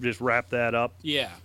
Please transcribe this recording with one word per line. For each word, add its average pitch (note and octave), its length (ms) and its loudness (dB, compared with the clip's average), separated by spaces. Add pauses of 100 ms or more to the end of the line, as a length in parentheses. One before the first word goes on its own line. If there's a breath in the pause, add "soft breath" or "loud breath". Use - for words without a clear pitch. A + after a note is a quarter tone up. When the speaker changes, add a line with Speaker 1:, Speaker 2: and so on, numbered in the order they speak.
Speaker 1:
just A#2+ 180 -2
wrap A#2+ 300 2
that A#2 260 0
up. A#2+ 260 0
Speaker 2:
Yeah, C#3+ 280 -2 (160)